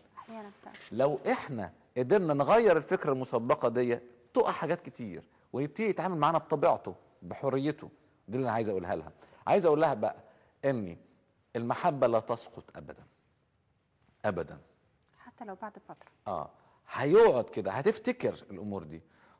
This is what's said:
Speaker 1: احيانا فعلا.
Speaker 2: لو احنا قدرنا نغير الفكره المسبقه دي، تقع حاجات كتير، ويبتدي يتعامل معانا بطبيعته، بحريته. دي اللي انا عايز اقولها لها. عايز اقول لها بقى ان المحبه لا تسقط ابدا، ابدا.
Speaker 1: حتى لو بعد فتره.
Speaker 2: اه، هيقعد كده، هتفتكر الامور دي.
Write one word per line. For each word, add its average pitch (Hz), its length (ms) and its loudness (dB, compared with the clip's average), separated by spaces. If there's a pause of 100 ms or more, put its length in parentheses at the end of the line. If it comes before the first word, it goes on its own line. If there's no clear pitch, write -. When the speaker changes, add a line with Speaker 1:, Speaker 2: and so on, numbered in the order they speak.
(180)
Speaker 1:
احيانا 214 340 -16 (120)
فعلا. - 120 -20 (160)
Speaker 2:
لو 123 280 0 (120)
احنا 113 400 -6 (260)
قدرنا 156 360 2
نغير 170 440 6
الفكره 156 360 -2
المسبقه 127 560 0
دي، 120 300 0 (340)
تقع 208 180 2
حاجات 175 300 -4
كتير، 104 420 -12 (300)
ويبتدي 151 360 -2
يتعامل 175 280 -2
معانا 156 200 4
بطبيعته، 143 580 0 (260)
بحريته. 135 680 -4 (380)
دي 110 100 -6
اللي 131 80 -2
انا 113 80 -2
عايز 110 160 -2
اقولها 92 260 -4
لها. 80 160 -8 (360)
عايز 170 180 4
اقول 151 160 6
لها 156 120 4
بقى 107 220 -2 (500)
ان 107 320 -2 (580)
المحبه 127 520 0
لا 113 120 2
تسقط - 440 -8 (120)
ابدا، - 280 -18 (1200)
ابدا. 87 320 -4 (680)
Speaker 1:
حتى 240 200 -20
لو 190 160 -14
بعد 214 100 -12 (160)
فتره. - 220 -20 (180)
Speaker 2:
اه، 85 220 -6 (420)
هيقعد 151 580 6
كده، 95 220 -4
هتفتكر 139 640 -2 (160)
الامور 98 320 -8
دي. 80 180 -14 (380)